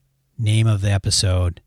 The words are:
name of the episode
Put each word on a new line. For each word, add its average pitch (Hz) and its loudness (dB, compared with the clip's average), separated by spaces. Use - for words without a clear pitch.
name 110 0
of 104 0
the 104 0
episode 92 0